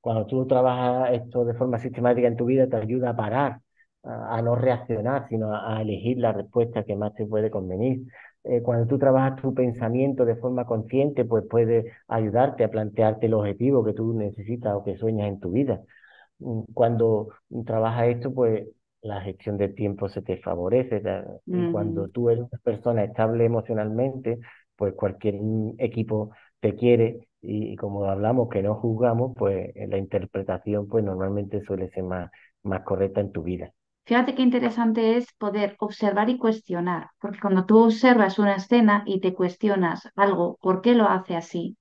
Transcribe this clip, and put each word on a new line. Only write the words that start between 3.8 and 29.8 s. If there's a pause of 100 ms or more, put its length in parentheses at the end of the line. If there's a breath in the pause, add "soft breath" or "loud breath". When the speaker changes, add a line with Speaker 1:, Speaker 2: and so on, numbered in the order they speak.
Speaker 1:
a,
a
no
reaccionar,
sino
a,
a
elegir
la
respuesta
que
más
te
puede
convenir. (380 loud breath)
Eh,
cuando
tú
trabajas
tu
pensamiento
de
forma
consciente,
pues
puede (160 loud breath)
ayudarte
a
plantearte
el
objetivo
que
tú
necesitas
o
que
sueñas
en
tu
vida. (560 soft breath)
Mm, (120)
cuando (380 loud breath)
trabajas
esto,
pues (360)
la
gestión
del
tiempo
se
te
favorece,
ta-, (260)
y
cuando
Speaker 2:
Ujú.
Speaker 1:
tú
eres
una
persona
estable
emocionalmente, (380 loud breath)
pues
cualquier,
mm,
equipo (280 soft breath)
te
quiere (120)
y,
y
como
hablamos
que
no
juzgamos,
pues,
eh,